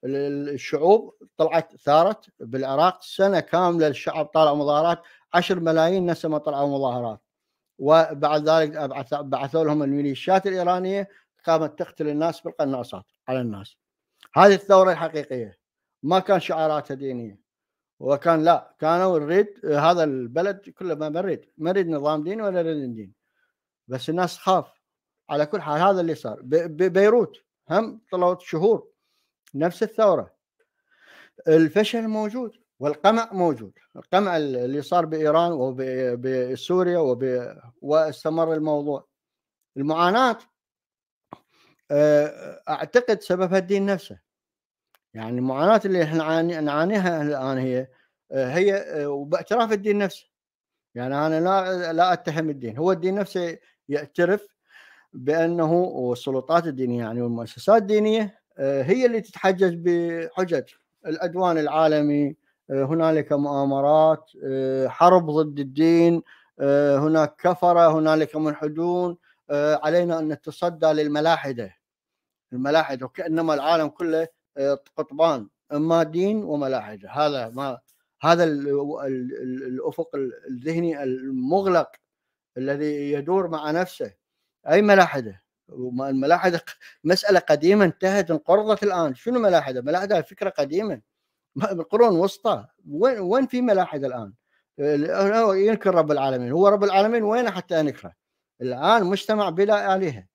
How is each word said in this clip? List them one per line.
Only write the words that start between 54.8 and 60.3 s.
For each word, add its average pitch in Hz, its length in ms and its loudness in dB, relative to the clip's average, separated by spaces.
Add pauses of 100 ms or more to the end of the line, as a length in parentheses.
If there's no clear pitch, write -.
بأنه، 165 600 0
والسلطات 139 920 -2
الدينية 127 320 -4
يعني 117 220 -6
والمؤسسات 120 600 0
الدينية، 214 580 0 (180)
آه، 139 260 -2
هي 233 220 2
اللي 226 160 2
تتحجج 185 560 0
بحجج 170 840 -2 (420)